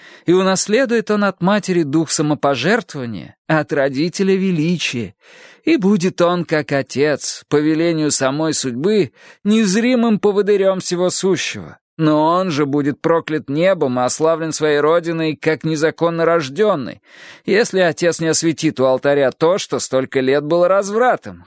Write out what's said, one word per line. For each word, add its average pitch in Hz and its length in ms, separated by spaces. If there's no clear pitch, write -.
и 165 60
унаследует 202 760
он 208 140
от 190 180
матери 185 400
дух 151 300
самопожертвования, 143 1300
а 156 140
от 147 120
родителя 156 600
величие, 165 800
и 320 140
будет 185 440
он, 175 240
как 151 280
отец, 139 760
по 147 60
велению 156 560
самой 147 420
судьбы, 143 600
незримым 226 760
поводырем 190 600
всего 180 300
сущего". 135 720
Но 151 260
он 175 280
же 143 140
будет 139 360
проклят 156 480
небом 151 500
и 123 40
ославлен 160 500
своей 151 260
родиной 160 560
как 156 280
незаконно 160 640
рожденный, 160 760
если 190 340
отец 170 400
не 165 80
осветит 160 520
у 131 60
алтаря 131 460
то, 170 260
что - 220
столько 131 420
лет 139 220
было 175 240
развратом, 196 800